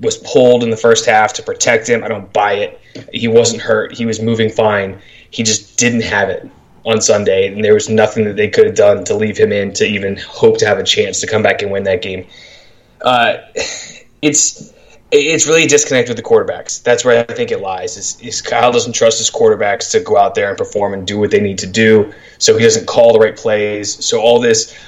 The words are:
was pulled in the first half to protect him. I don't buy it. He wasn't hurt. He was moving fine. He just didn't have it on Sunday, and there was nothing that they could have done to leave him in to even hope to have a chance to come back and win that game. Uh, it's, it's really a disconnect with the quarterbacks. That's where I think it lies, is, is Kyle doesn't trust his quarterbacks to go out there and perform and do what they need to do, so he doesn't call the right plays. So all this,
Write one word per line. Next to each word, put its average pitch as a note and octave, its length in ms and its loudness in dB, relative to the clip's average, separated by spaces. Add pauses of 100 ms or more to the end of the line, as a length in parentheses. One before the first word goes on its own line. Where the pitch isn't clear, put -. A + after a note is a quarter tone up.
was - 180 -2
pulled B2 440 4
in A#2 60 -2
the A2+ 80 -2
first A2+ 300 2
half G#2+ 280 2
to - 80 -12
protect - 460 -2
him. A2+ 160 0
I G#2+ 40 -8
don't G2+ 260 -8
buy G#2 200 0
it. G2+ 260 -6 (340)
He A#2 140 -4
wasn't A2+ 340 2
hurt. A2 340 -2
He A#2 80 -6
was A2 160 -4
moving A2 300 0
fine. G2+ 500 -2 (300)
He - 120 -6
just - 360 -6
didn't A#2 240 0
have G2+ 260 -2
it - 220 -10 (340)
on A2 160 0
Sunday, G2+ 520 0
and G#2 100 -6
there G#2+ 120 4
was G#2+ 160 0
nothing G#2+ 340 2
that G2+ 120 -6
they G#2 120 0
could A2 160 4
have G2 100 -2
done G2+ 300 2
to G#2+ 100 -2
leave G#2 220 -2
him G#2 160 2
in G2+ 220 -2
to A2 100 -2
even G2 320 -4
hope - 420 2
to G#3+ 80 0
have C#3+ 120 2
a F#2+ 40 -2
chance G2 380 -2
to A2 60 -6
come G#2+ 160 -2
back G2 180 0
and G2+ 100 -6
win G2 140 -4
that F#2 160 -2
game. F#2 260 -10 (760)
Uh, A#2+ 340 2 (840)
it's, - 500 -2 (400)
it's D3 340 2
really E3 180 4
a D#3 40 0
disconnect C3+ 400 2
with A#2 80 -6
the A#2 60 -10
quarterbacks. - 600 -2
That's A#2+ 220 0
where A#2+ 160 4
I A#2 140 -6
think A#2 160 -4
it G2 100 -4
lies, F#2 380 -8
is, - 240 -10
is A#2 180 -10
Kyle A#2+ 320 0
doesn't A#2+ 220 -2
trust A2+ 240 2
his - 120 -2
quarterbacks G#2 600 0
to A2 100 0
go G#2+ 160 -2
out G2+ 180 2
there G2+ 140 -2
and G2 80 -6
perform G2+ 380 -4
and F#2+ 120 -10
do G#2 120 -6
what G#2 120 0
they G#2 100 2
need G2 180 -4
to - 80 -8
do, A2 480 2 (240)
so A2 180 4
he A2+ 80 2
doesn't A2+ 220 2
call A#2 260 4
the A2+ 60 6
right G#2+ 180 2
plays. G#2 640 -4
So - 160 -2
all A#2 220 4
this, A#2 340 0 (140)